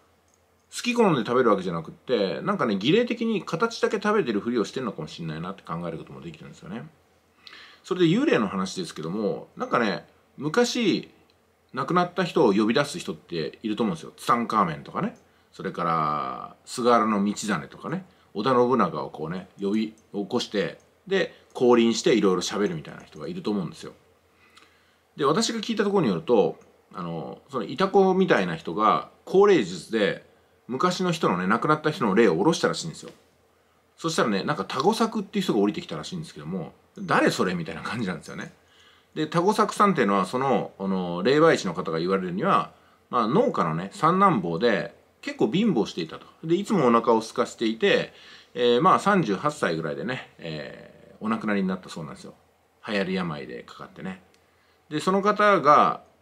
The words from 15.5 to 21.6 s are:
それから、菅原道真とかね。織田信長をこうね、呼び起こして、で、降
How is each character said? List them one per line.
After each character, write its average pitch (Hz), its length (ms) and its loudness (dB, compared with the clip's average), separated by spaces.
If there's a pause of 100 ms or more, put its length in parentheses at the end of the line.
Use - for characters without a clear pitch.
そ 92 100 -14
れ 95 80 -6
か 87 140 -4
ら、 76 680 -2 (100)
菅 120 260 0
原 110 160 6
道 107 120 2 (140)
真 92 360 -6
と - 80 -20
か 98 120 -10
ね。 185 160 -8 (280)
織 104 100 -6
田 135 100 2
信 123 240 4
長 80 280 0
を 69 40 -10
こ 76 180 -10
う - 40 -8
ね、 92 160 -10 (120)
呼 98 120 -2
び 110 220 -2 (200)
起 98 140 -6
こ 120 140 -2
し - 80 -10
て、 95 280 -2 (300)
で、 180 260 -2 (200)
降 123 240 6